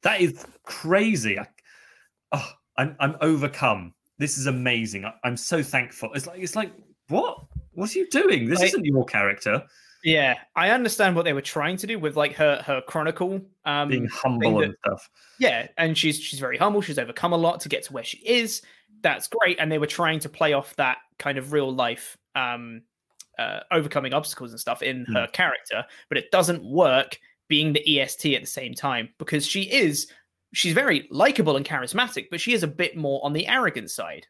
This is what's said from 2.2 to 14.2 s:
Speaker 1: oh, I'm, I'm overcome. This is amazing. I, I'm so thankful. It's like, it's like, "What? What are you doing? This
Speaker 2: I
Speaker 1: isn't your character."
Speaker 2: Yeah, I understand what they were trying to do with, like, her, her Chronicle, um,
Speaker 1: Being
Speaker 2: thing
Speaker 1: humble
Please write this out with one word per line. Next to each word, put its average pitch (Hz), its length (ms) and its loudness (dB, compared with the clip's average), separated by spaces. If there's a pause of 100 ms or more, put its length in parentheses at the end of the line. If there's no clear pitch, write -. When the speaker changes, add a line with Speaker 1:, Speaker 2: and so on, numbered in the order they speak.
Speaker 1:
oh, - 220 -4 (240)
I'm, 143 240 -2
I'm 143 180 0
overcome. 135 760 0 (240)
This 143 200 -4
is 135 100 -4
amazing. 117 560 -2
I, 110 100 -8 (120)
I'm 123 100 -2
so 160 260 -2
thankful. 123 520 -4
It's 139 120 -6
like, 175 140 -14
it's 180 160 -8
like, 214 160 -4 (380)
"What? 226 360 -2 (280)
What 202 200 -6
are 370 60 0
you 370 100 0
doing? 262 380 4
This 175 140 2
Speaker 2:
I 185 60 6
Speaker 1:
isn't 190 180 2
your 135 180 4
character." 104 580 0 (440)
Speaker 2:
Yeah, 147 300 4 (200)
I 175 140 2
understand 214 480 4
what 170 80 2
they 156 80 2
were 139 80 -2
trying 156 360 -2
to 208 80 -6
do 220 140 -4
with, 151 160 -2
like, 147 200 2
her, 147 300 4
her 135 160 -2
Chronicle, 165 640 -2 (200)
um, 147 240 0
Speaker 1:
Being 120 180 0
Speaker 2:
thing - 20 -2
Speaker 1:
humble 113 500 2